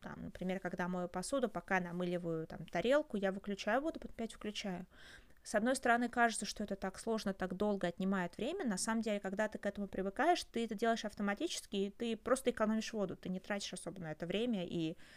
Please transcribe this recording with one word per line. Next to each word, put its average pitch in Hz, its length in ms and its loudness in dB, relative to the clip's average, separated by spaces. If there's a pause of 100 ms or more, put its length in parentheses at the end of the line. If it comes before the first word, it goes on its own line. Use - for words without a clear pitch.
Там, 170 220 -10
например, 185 360 -2
когда 180 280 -2
мою 180 220 0
посуду, 233 400 0
пока 185 300 0
намыливаю, 175 680 -2
там, - 180 -10
тарелку, 254 520 2
я 190 140 2
выключаю 202 500 0
воду, 311 180 -2
потом - 160 -10
опять 226 180 -6
включаю. 190 520 -6 (580)
С - 120 -2
одной 233 200 4
стороны, 240 320 4
кажется, 233 380 2
что - 180 -4
это 196 120 -2
так - 240 -6
сложно, 220 340 0
так 190 220 -2
долго 202 320 2
отнимает 185 500 0
время. 330 260 -2
На 208 140 0
самом 226 240 0
деле, 214 180 0
когда 196 280 0
ты 208 100 -4
к - 80 -4
этому 202 220 -2
привыкаешь, 240 560 4
ты 233 220 -2
это 220 100 -4
делаешь 226 280 2
автоматически, 208 720 -2
и 196 140 2
ты 226 260 -2
просто 254 360 2
экономишь 220 420 2
воду, 190 220 0
ты - 140 -8
не 185 100 -2
тратишь - 340 -4
особо 180 280 -8
на 160 100 -6
это 170 160 -6
время, 202 380 0
и 165 300 0 (220)